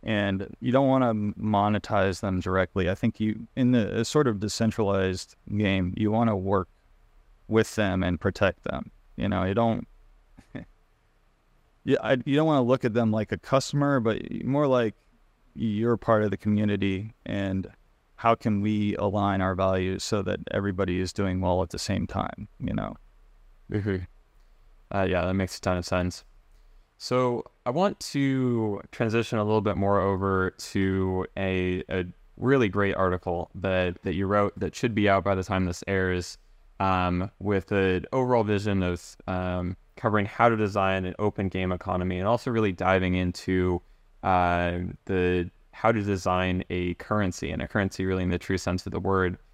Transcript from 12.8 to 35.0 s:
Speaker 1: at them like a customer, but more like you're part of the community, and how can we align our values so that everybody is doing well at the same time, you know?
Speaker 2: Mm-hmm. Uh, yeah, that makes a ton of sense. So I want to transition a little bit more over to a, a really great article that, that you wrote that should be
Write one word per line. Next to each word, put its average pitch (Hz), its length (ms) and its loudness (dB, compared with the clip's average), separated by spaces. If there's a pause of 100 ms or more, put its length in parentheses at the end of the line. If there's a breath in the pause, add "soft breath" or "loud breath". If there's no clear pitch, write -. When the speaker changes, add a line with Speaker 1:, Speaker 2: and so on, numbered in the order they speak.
Speaker 1:
at 113 80 0
them 113 180 2
like 107 200 -2
a 98 60 -4
customer, 143 640 0
but 110 220 -2 (220)
more 143 240 0
like 123 260 2 (600)
you're 110 420 0
part 107 260 2
of 104 60 0
the 98 80 -4
community, 104 760 0 (120)
and 95 420 -4 (480)
how 117 200 2
can 104 260 0
we 104 360 0
align 101 440 0
our 92 120 0
values 95 480 0
so 104 200 -2
that 98 180 -4 (120)
everybody 95 480 -2
is 92 120 -4
doing 92 300 -2
well 90 200 0
at 92 100 -4
the 98 80 -10
same 95 280 -4
time, 98 400 -6 (120)
you - 140 -6
know? 52 220 -6 (760)
Speaker 2:
Mm-hmm. 101 280 -2 (960)
Uh, 98 180 0
yeah, 87 160 0
that 92 80 -2
makes 95 240 -2
a - 40 -14
ton 90 160 0
of 87 80 -4
sense. 90 380 -2 (760)
So 123 440 0 (220)
I 123 40 -2
want 180 300 0
to 127 840 0 (120)
transition 113 460 0
a 104 40 2
little 107 160 2
bit 101 160 0
more 98 240 2
over 95 520 0
to 95 760 0 (100)
a, 92 540 -2
a 90 160 -2 (320)
really 123 320 4
great 98 260 0
article 90 600 -2
that, 92 480 -2
that 95 100 -2
you 95 120 -2
wrote 101 320 0
that - 160 -6
should 117 220 -2
be 104 140 4